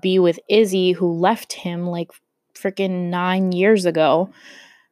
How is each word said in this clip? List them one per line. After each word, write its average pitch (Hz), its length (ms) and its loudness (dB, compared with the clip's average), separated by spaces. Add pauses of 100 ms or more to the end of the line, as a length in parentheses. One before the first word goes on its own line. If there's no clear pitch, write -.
be 190 180 2
with 170 200 2 (100)
Izzy, 190 420 2
who 175 180 -2
left 180 440 -2
him, 175 340 -8
like, 170 240 -8 (420)
frickin' 185 560 -6
nine 185 440 -2
years 190 320 2
ago. 160 440 2 (640)